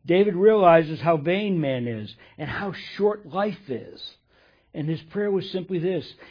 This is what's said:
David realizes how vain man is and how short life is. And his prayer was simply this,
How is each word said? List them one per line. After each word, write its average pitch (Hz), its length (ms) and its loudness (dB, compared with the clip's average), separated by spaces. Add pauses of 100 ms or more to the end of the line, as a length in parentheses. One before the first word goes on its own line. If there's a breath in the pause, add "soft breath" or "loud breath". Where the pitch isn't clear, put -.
David 190 280 4
realizes 170 680 6
how 165 160 2
vain 180 440 0
man 127 260 -2
is 107 280 -8 (240 loud breath)
and 147 100 -8
how 190 240 -8
short 208 540 -4
life 190 420 -6
is. - 480 -12 (580 soft breath)
And 156 140 -6
his 160 140 -4
prayer 208 280 -4
was 196 200 -2
simply 185 280 -4
this, 170 340 -4 (180 loud breath)